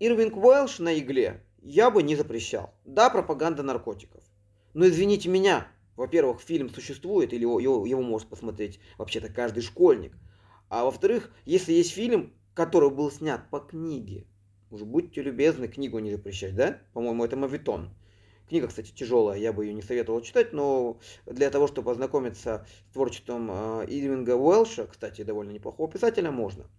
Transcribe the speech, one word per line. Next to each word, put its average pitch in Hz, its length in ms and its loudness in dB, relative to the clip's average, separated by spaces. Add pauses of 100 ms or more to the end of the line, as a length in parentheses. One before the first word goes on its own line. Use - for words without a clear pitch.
Ирвинг 220 360 2
Уэлш 254 440 6
на 165 180 0
«Игле» 123 420 0 (220)
я 196 280 4
бы 202 120 6
не 151 120 0
запрещал. 113 600 -4 (100)
Да, 214 240 4
пропаганда 156 540 -2
наркотиков. 117 600 -8 (520)
Но, 165 120 6
извините 185 440 2
меня, 190 360 4 (300)
во-первых, 127 460 0
фильм 151 260 -2
существует, 131 640 -2
или 120 100 -4
его, 117 160 2
его, 120 280 2
его 131 160 0
может 110 260 -4
посмотреть 104 520 -10 (180)
вообще-то - 320 -8
каждый 117 320 -4
школьник. 131 500 4 (560)
А 117 160 -2
во-вторых, 196 460 0 (160)
если 170 260 0
есть 170 200 4
фильм, 226 420 -2 (180)
который 165 380 4
был 139 200 -2
снят 147 380 -6
по 143 120 -8
книге, 135 680 -10 (440)
уж 107 120 -16
будьте 143 400 -2
любезны, 135 460 0
книгу 113 320 -6
не 107 100 -6
запрещать, 98 440 -8
да? 135 260 0 (120)
По-моему, 117 320 -2
это 120 120 -4
моветон. 135 540 -6 (580)
Книга, 151 200 -2
кстати, - 240 -14
тяжелая, 110 460 2
я 110 160 -2
бы 107 100 -4
ее 104 100 -8
не 107 60 -10
советовал 113 400 -4
читать, 226 320 0
но 135 460 -2 (260)
для 135 260 0
того, 143 160 4
чтобы 123 260 -4
ознакомиться 120 760 -4 (240)
с - 20 -20
творчеством, 120 580 -4
э, 110 380 -6
Ирвинга 131 480 -2
Уэлша, 170 500 4
кстати, - 360 -12
довольно 104 300 -8
неплохого 123 380 -8
писателя, 190 400 0
можно. 101 360 -6 (120)